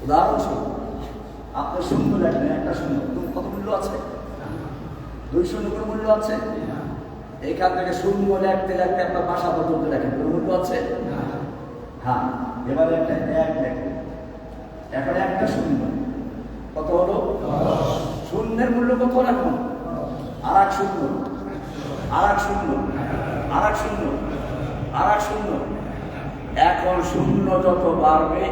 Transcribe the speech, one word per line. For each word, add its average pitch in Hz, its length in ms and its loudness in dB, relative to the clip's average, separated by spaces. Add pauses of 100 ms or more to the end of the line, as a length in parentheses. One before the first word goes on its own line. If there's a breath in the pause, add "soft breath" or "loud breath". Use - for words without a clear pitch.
উদাহরণস্বরূপ, - 640 4 (920)
আপনি - 180 -2 (100)
শূন্য - 220 2 (120)
লেখেন, - 220 2 (140)
একটা - 220 -2
শূন্য, - 160 -2 (180)
তো 120 40 -2 (160)
কত - 180 -4
মূল্য - 160 -6 (100)
আছে? - 180 -4 (1400)
দুই 175 180 4
শূন্য - 240 -4
কোনো 220 160 -4
মূল্য 214 140 -4 (140)
আছে? 214 160 0 (1160)
এখান 185 280 2
থেকে 180 140 -2 (100)
শূন্য 196 260 2 (160)
লেখতে 190 360 2
লেখতে 185 260 2
আপনার 175 240 0
বাসা 170 260 0
পর্যন্ত 160 360 2
লেখেন, - 260 0
কোনো - 160 0
মূল্য - 140 0 (120)
আছে? - 160 -2 (1300)
হ্যাঁ, 254 200 0 (460)
এবারে 170 300 4
একটা - 140 2 (280)
এক 214 100 2 (120)
লেখেন, - 260 -4 (1080)
এখন 135 160 0 (120)
একটা - 280 2
শূন্য, 127 260 2 (920)
কত 156 140 -4 (100)
হলো? 185 180 4 (260)
দশ। - 400 2 (460)
শূন্যের 226 460 0
মূল্য 247 160 4 (120)
কত 247 160 4
হলো 254 160 4
এখন? - 200 0 (920)
আর 165 80 0 (100)
এক 196 140 2
শূন্য, 190 220 0 (1160)
আর 180 160 4
এক 196 140 4
শূন্য, 202 220 0 (840)
আর - 160 4
এক 208 120 0
শূন্য, 208 200 -2 (960)
আর 175 160 4
এক 208 140 2
শূন্য। 214 220 -2 (1200)
এখন 180 260 2 (140)
শূন্য 196 360 4 (180)
যত 180 200 6 (200)
বাড়বে - 480 6